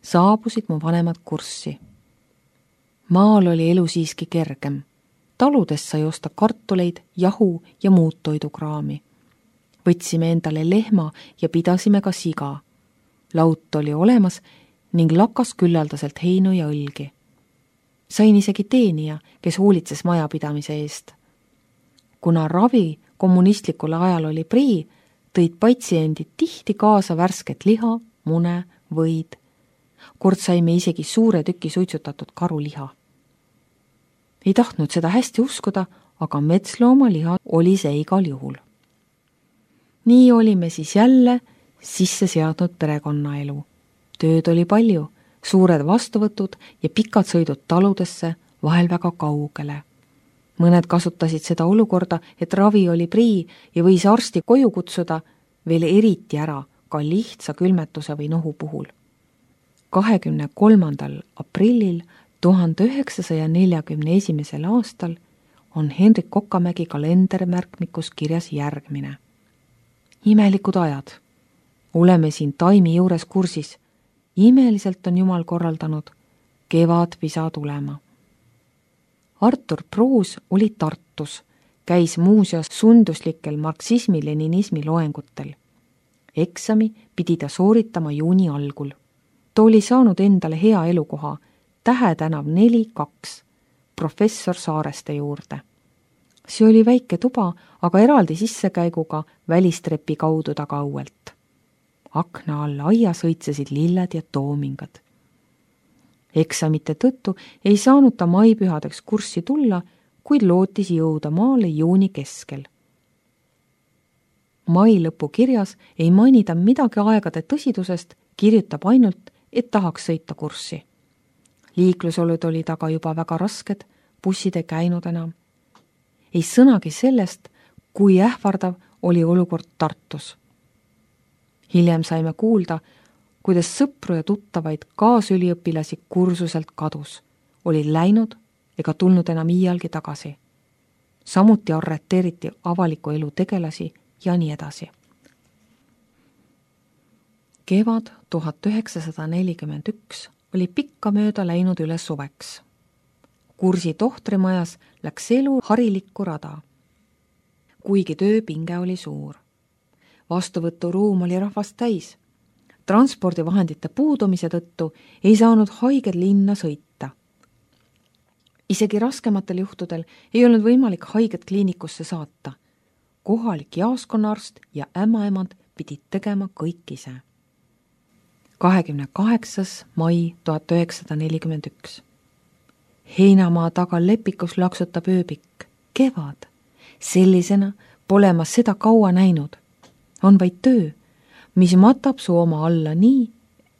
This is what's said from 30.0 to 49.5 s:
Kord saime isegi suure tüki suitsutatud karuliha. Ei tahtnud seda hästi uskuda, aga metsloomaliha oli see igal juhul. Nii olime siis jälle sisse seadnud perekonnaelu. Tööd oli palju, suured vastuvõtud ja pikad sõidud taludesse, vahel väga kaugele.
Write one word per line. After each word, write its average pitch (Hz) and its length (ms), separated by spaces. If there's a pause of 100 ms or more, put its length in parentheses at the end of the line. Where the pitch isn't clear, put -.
Kord 185 220
saime 175 400
isegi 165 240
suure 214 400
tüki 175 240
suitsutatud - 640
karuliha. 147 540 (1600)
Ei 196 80
tahtnud 165 360
seda 165 180
hästi 233 340
uskuda, 196 440 (340)
aga 151 200
metsloomaliha 185 1040
oli 175 320
see 147 240
igal 185 260
juhul. 135 280 (1500)
Nii 247 280
olime 208 380
siis 160 260
jälle 247 440 (400)
sisse - 460
seadnud 160 520
perekonnaelu. 147 800 (640)
Tööd 160 320
oli 170 160
palju, 202 400 (400)
suured 180 400
vastuvõtud 208 720 (260)
ja 156 80
pikad 214 360
sõidud 160 420
taludesse, 175 640 (280)
vahel 170 280
väga 175 260
kaugele. 147 680 (760)